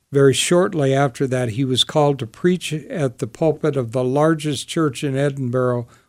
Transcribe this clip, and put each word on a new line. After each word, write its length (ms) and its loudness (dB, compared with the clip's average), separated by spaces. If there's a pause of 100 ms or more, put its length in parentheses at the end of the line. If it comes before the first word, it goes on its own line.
(120)
very 220 6
shortly 600 2
after 320 0
that, 220 -2
he 140 -2
was 200 0
called 340 2
to 80 -6
preach 480 -2
at 460 -4
the 80 -4
pulpit 500 0
of 140 -4
the 120 -2
largest 640 0
church 360 -2
in 120 -4
Edinburgh, 720 -2 (220)